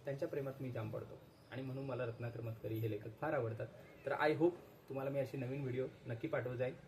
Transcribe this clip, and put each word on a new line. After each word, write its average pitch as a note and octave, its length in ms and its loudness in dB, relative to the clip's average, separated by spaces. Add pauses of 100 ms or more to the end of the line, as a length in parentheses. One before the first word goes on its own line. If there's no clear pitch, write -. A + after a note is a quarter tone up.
त्यांच्या C#3+ 240 0
प्रेमात C3+ 320 0
मी B2+ 100 0
जाम A2 200 -2
पडतो A#2 300 -4 (300)
आणि B2+ 120 -4
म्हणून C3+ 220 -2
मला B2+ 220 0
रत्नाकर A#2 340 -4
मतकरी A2+ 340 -2
हे A2 160 2
लेखक G#2+ 300 -4
फार D#3 120 2
आवडतात. A2+ 340 2 (400)
तर - 60 2
I D3+ 200 6
hope D#3+ 240 6 (320)
तुम्हाला C3+ 220 0
मी C#3 80 2
अशी C3 180 0
नवीन C3 240 0
व्हिडिओ B2+ 260 0 (200)
नक्की A#2 220 -2
पाठवत B2 280 2
जाईन. B2+ 180 2 (140)